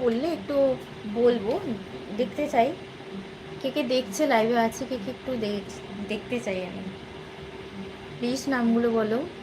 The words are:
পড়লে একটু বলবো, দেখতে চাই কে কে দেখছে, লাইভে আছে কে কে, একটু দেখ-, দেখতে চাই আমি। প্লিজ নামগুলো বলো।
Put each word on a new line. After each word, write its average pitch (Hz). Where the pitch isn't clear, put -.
পড়লে 240
একটু 285
বলবো, 240
দেখতে 269
চাই 269
কে 269
কে 294
দেখছে, 247
লাইভে 233
আছে 226
কে 254
কে, 254
একটু 254
দেখ-, 202
দেখতে 220
চাই 190
আমি। 190
প্লিজ 247
নামগুলো 233
বলো। 226